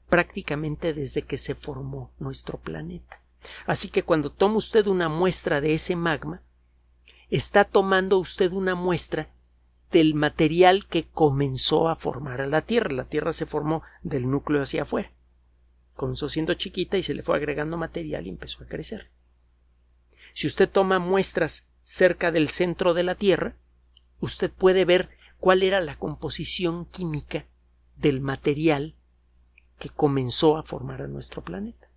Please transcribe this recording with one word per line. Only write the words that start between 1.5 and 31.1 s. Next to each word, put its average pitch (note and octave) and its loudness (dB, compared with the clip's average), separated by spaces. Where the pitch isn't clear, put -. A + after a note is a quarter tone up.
formó C3+ -12
nuestro - -8
planeta. D#3 -12
Así E3+ 0
que F#3+ -2
cuando D3+ 0
toma G#3+ 2
usted G#3 2
una F#3 2
muestra E3 0
de D3+ 2
ese E3+ 2
magma, E3+ -4
está G3+ 4
tomando F#3+ 4
usted F3 0
una F#3+ -2
muestra F3 -2
del D#3 6
material E3 4
que E3 -4
comenzó C#3+ 2
a E3 -2
formar C3+ -6
a C3+ -4
la D3+ 0
Tierra. A3+ -2
La - -4
Tierra D3+ -4
se D#3+ -4
formó D3+ -2
del C3 -4
núcleo C#3+ 0
hacia - -4
afuera. G#3+ -4
Comenzó C3 -6
siendo D#3+ -2
chiquita F#3+ -6
y F#3 0
se C#3+ -2
le - -10
fue E3 0
agregando D3+ -4
material D#3+ -8
y F#3+ -10
empezó - -12
a - -20
crecer. - -10
Si - -4
usted F#3 2
toma F#3+ 2
muestras F3+ 0
cerca F3 2
del D#3+ 2
centro F3+ 0
de F3 0
la F3+ -2
Tierra, F#3 0
usted E3 -2
puede F#3 4
ver F3 2
cuál F#3 4
era F#3+ 2
la D3+ -6
composición E3+ -4
química D#3 -8
del C3+ 0
material C#3+ -2
que - -12
comenzó C#3 2
a D3+ -10
formar C3+ -10
a C#3 -10
nuestro C#3 -12